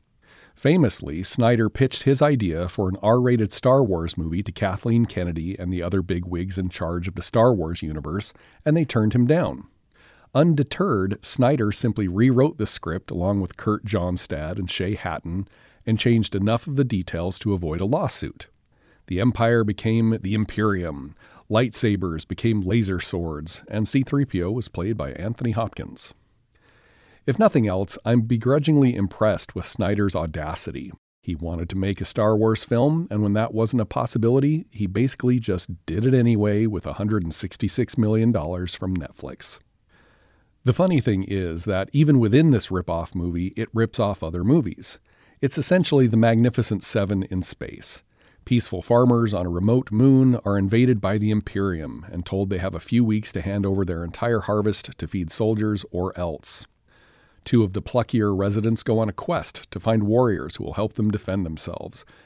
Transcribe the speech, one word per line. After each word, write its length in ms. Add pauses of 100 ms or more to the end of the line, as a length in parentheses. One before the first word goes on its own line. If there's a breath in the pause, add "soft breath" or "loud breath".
(540 soft breath)
Famously, 680
Snyder 440
pitched 360
his 180
idea 480
for 180
an 140
R-rated 500
Star 320
Wars 360
movie 240
to 80
Kathleen 560
Kennedy 500
and 160
the 80
other 220
big 240
wigs 320
in 100
charge 380
of 80
the 80
Star 280
Wars 300
universe, 520 (300 soft breath)
and 140
they 80
turned 280
him 120
down. 400 (680 soft breath)
Undeterred, 920
Snyder 480
simply 380
rewrote 480
the 100
script 420
along 300
with 160
Kurt 300
Johnstad 760
and 100
Shay 260
Hatton 520 (380 soft breath)
and 120
changed 380
enough 320
of 80
the 80
details 560
to 140
avoid 260
a 60
lawsuit. 640 (600 soft breath)
The 140
Empire 420
became 580
the 120
Imperium. 840 (340 soft breath)
Lightsabers 800
became 320
laser 400
swords, 720
and 180
C 160
three 220
P 180
O 80
was 160
played 300
by 160
Anthony 380
Hopkins. 600 (1120 soft breath)
If 140
nothing 260
else, 380
I'm 200
begrudgingly 720
impressed 600
with 100
Snyder's 520
audacity. 720 (300)
He 140
wanted 340
to 80
make 240
a 40
Star 300
Wars 300
film, 440
and 140
when 120
that 180
wasn't 300
a 20
possibility, 840
he 160
basically 540
just 460
did 200
it 80
anyway 520
with 200
a 80
hundred 300
and 100
sixty-six 640
million 360
dollars 420
from 220
Netflix. 640 (1040 soft breath)
The 100
funny 260
thing 280
is 380
that 280
even 240
within 320
this 220
rip-off 420
movie, 420
it 160
rips 280
off 240
other 200
movies. 540 (420 soft breath)
It's 200
essentially 480
the 100
Magnificent 640
Seven 480
in 140
space. 580 (440 soft breath)
Peaceful 360
farmers 500
on 140
a 60
remote 400
moon 520
are 140
invaded 420
by 200
the 100
Imperium 800
and 140
told 240
they 80
have 160
a 60
few 240
weeks 300
to 80
hand 220
over 220
their 180
entire 360
harvest 580
to 100
feed 220
soldiers 600
or 260
else. 480 (800 soft breath)
Two 180
of 120
the 80
pluckier 540
residents 460
go 160
on 100
a 60
quest 560
to 100
find 220
warriors 540
who 80
will 100
help 200
them 180
defend 340
themselves, 600 (200 soft breath)